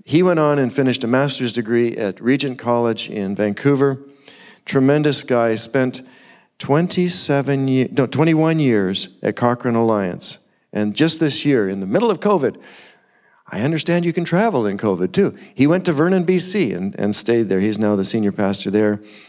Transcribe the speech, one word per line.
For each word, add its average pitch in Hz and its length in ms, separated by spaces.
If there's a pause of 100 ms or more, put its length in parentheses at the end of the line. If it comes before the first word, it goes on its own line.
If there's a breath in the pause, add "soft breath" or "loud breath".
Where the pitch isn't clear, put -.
He 160 180
went 175 160
on 147 200
and 127 120
finished 127 320
a 117 40
master's 127 440
degree 117 460
at 101 240
Regent 131 360
College 120 520
in 101 260
Vancouver. 135 640 (640 loud breath)
Tremendous 143 600
guy, 117 320
spent 127 460 (560 loud breath)
twenty-seven 143 1120
ye-, 131 240
no, 139 140
twenty-one 160 540
years 104 640
at 104 140
Cochrane 120 400
Alliance. 107 640 (340)
And 104 240
just 160 240
this 151 260
year, 123 220
in 98 120
the 95 80
middle 202 240
of 170 80
covid, 160 420 (840 loud breath)
I - 140
understand 165 440
you 170 80
can 175 120
travel 175 400
in 101 120
covid 92 340
too. 180 260 (180 loud breath)
He 135 120
went 180 180
to 180 80
Vernon, 175 300
B 185 140
C, 180 340
and, 95 280
and 104 160
stayed 117 340
there. 95 100
He's 104 200
now 107 160
the 98 80
senior 101 280
pastor 98 380
there 104 320 (280 loud breath)